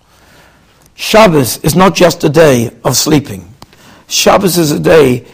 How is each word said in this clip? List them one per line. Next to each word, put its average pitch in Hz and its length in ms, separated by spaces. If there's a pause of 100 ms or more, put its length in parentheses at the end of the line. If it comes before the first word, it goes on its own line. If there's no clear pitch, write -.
(920)
Shabbos 170 680
is 151 120
not 185 200
just - 280
a 160 60
day 135 400 (140)
of 135 120
sleeping. 110 560 (560)
Shabbos 185 520
is 151 120
a 151 80
day 147 540